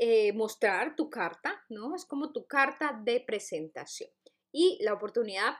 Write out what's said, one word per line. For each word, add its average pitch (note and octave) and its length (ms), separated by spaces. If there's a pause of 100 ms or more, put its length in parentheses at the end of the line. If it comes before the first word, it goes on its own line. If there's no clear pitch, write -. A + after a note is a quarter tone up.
eh, A3 320
mostrar G#3+ 640
tu D#4 120
carta, A#3+ 600
¿no? A3+ 260
Es F4+ 100
como D4+ 280
tu - 160
carta C#4 560
de A#3+ 160
presentación. - 880 (400)
Y F4 300
la G#3 140
oportunidad, G#3 640